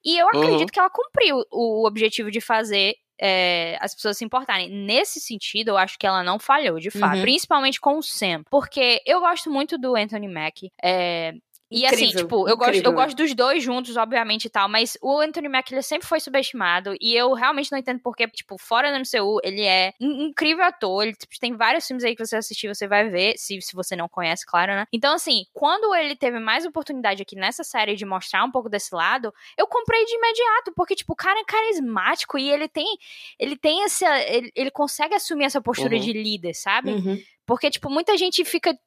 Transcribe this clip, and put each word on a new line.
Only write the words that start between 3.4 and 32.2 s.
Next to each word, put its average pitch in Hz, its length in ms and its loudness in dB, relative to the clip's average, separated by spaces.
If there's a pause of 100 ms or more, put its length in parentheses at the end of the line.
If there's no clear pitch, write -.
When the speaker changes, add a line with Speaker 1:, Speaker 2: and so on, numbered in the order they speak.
Speaker 1:
as - 140 -6
pessoas 208 240 -4
se 220 60 -8
importarem. 214 440 -2
Nesse 202 520 -2
sentido, 220 480 -6
eu 202 100 2
acho 190 200 0
que - 80 -2
ela 190 160 2
não 180 160 0
falhou, 269 400 2
de 170 120 -6
fato. 202 260 2
Speaker 3:
Uhum. - 60 0
Speaker 1:
Principalmente 269 580 2
com 285 180 2
o 320 40 -4
Sam. 170 480 -4
Porque 262 560 2
eu 349 140 4
gosto 349 300 0
muito 294 280 -2
do 254 180 0
Anthony 208 320 -4
Mack. 165 420 -8 (120)
É, 175 500 0 (360)
e 233 160 0
assim, 269 200 4
Speaker 3:
Incrível, 196 180 2
Speaker 1:
tipo, 190 260 2
eu 226 80 6
gosto, 240 180 4
eu 196 40 4
Speaker 3:
incrível. 170 140 4
Speaker 1:
gosto 262 240 2
dos 294 180 0
dois 262 260 2
juntos, 247 360 -4
obviamente, 226 480 0
e 226 40 -8
tal, 202 200 0
mas 226 340 0
o 269 180 2
Anthony 302 280 -2
Mack, 262 240 -2
ele 262 100 -2
sempre 311 240 -6
foi 320 140 0
subestimado, 202 800 0
e 226 120 -2
eu 247 200 4
realmente 277 400 0
não 277 80 -2
entendo 254 240 -4
porque, 233 240 -2
tipo, - 280 -14
fora 240 320 0
do 285 60 0
M 262 100 -4
C - 160 -2
U, 202 220 2
ele 196 220 -4
é 185 360 4
um 285 280 -2
incrível 320 360 0
ator, 208 380 0
ele, 214 140 -2
tipo, - 240 -20
tem 240 160 -6
vários 233 280 2
filmes 254 200 -6
aí 233 100 0
que 226 100 -6
você 226 120 -4
assistir, 220 320 -6
você 202 180 -6
vai 208 240 2
ver, 190 260 2
se, 196 240 -8
se - 140 -12
você 180 220 -6
não 170 120 -6
conhece, 170 380 -4
claro, 185 280 2
né? 202 180 -2
Então, 254 200 2
assim, 262 400 0
quando 392 440 2
ele 294 180 0
teve 240 240 -2
mais 226 260 0
oportunidade 262 580 -4
aqui - 120 -12
nessa 202 300 -4
série 214 320 0
de 202 80 -8
mostrar 190 400 0
um 262 80 -2
pouco 247 160 -2
desse 202 260 -4
lado, 208 400 0 (240)
eu - 80 4
comprei 453 380 2
de 466 100 -2
imediato, 466 640 2
porque, 359 180 0
tipo, - 200 -6
o - 20 -6
cara 392 240 0
é 415 40 -10
carismático 302 960 0